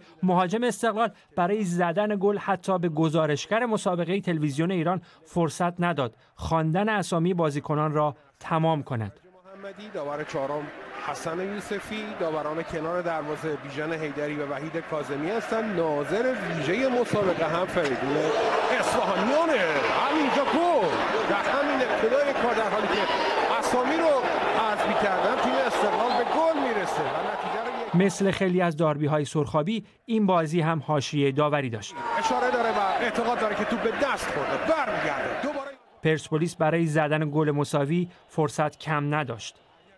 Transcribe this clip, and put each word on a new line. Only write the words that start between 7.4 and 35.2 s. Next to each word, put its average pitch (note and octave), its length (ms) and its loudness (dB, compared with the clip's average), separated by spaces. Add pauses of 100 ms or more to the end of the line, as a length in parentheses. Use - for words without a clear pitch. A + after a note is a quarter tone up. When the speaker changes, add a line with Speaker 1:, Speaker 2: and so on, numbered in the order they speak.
Speaker 1:
را D3+ 220 2 (240)
تمام D#3+ 440 0
کند. A2+ 360 -6 (360)
Speaker 2:
محمدی، G3 380 -14
داور D3 300 -6
چهارم D3 400 -4 (440)
حسن D#3+ 320 -6
یوسفی، G3+ 640 -6 (160)
داوران D#3 440 -2
کنار E3+ 380 -4
دروازه D3+ 600 -4
بیژن D3 300 -6
حیدری D3 420 -4
و C#3+ 180 -4
وحید D3+ 240 -6
کاظمی D3+ 520 -4
هستند. A3 500 -2
ناظر E3 560 0 (120)
ویژه G3+ 540 0
مسابقه F3+ 480 2
هم E3+ 160 0
فریدون C#3+ 520 0 (640)
اصفهانیانه. A3+ 800 2 (480)
همینجا C#4 360 2
گل. D4+ 440 4 (420)
در G3 220 0
همین C#4 360 0
ابتدای A#3+ 460 2
کار، A3+ 220 2
در A3 140 2
حالی G#3 180 0
که G3+ 140 0 (580)
اسامی B3 380 2
رو D4+ 240 4 (380)
عرض G#3+ 280 0
می‌کردم، G3+ 560 2
تیم B3+ 100 2 (140)
استقلال A3 500 2
به A#3+ 60 2
گل D4+ 440 2
می‌رسه G#3 340 -2
و - 180 -2 (120)
نتیجه G3+ 340 -4
رو - 220 -6
یک F#3+ 180 4
Speaker 1:
مثل G3 260 0
خیلی F3+ 300 0
از E3+ 160 0
داربی‌های D3+ 480 2
سرخابی، D#3 600 -2 (200)
این A3 200 2
بازی E3+ 360 2
هم D#3 240 0
حاشیه C#3+ 460 2
داوری C#3+ 380 2
داشت. G#2+ 260 -8 (240)
Speaker 2:
اشاره B3 320 0
داره A#3 180 2
و G#3 100 0 (220)
اعتقاد A#3 380 0
داره G#3+ 160 0
که G#3+ 100 -2
توپ A3 180 -2
به A3+ 80 0
دست C4 400 -2
خورده. D3 200 -2
برمیگرده. F3 920 -2